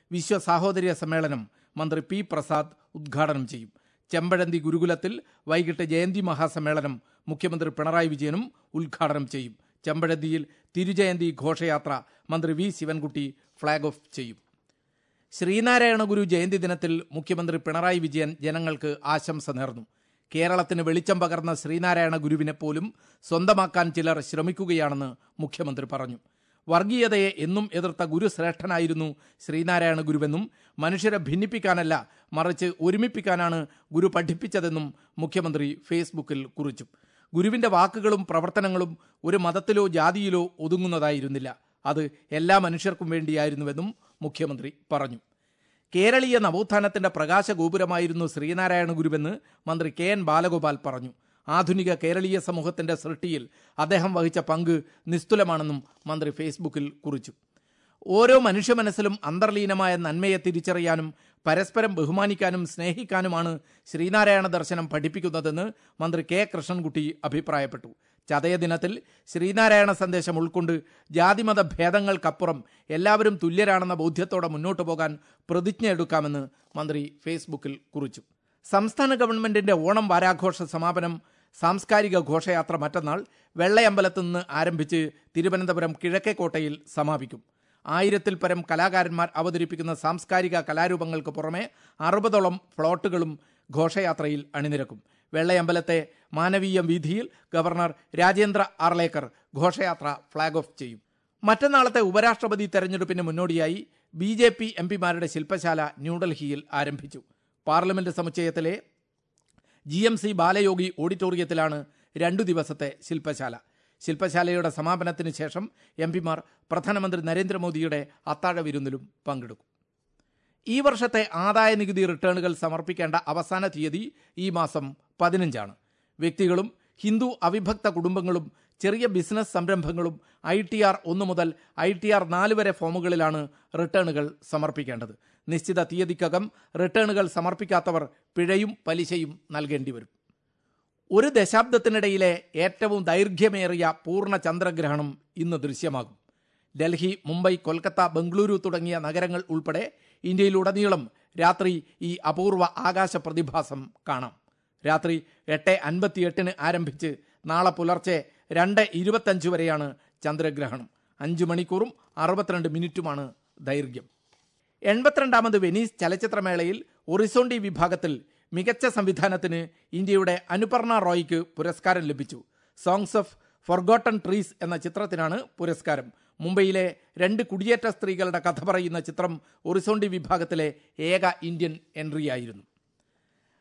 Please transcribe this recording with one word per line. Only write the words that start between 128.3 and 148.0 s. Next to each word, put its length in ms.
ചെറിയ 260
ബിസിനസ് 480
സംരംഭങ്ങളും 680
ഐ 140
ടി 200
ആർ 240
ഒന്ന് 200
മുതൽ 280
ഐ 120
ടി 180
ആർ 140
നാല് 300
വരെ 180
ഫോമുകളിലാണ് 760
റിട്ടേണുകൾ 560
സമർപ്പിക്കേണ്ടത്. 640
നിശ്ചിത 340
തീയതിക്കകം 680
റിട്ടേണുകൾ 480
സമർപ്പിക്കാത്തവർ 800
പിഴയും 420
പലിശയും 520
നൽകേണ്ടി 400
വരും. 300
ഒരു 140
ദശാബ്ദത്തിനിടയിലെ 1160
ഏറ്റവും 480
ദൈർഘ്യമേറിയ 920
പൂർണ്ണ 320
ചന്ദ്രഗ്രഹണം 800
ഇന്ന് 200
ദൃശ്യമാകും. 600
ഡൽഹി, 440
മുംബൈ, 300
കൊൽക്കത്ത, 520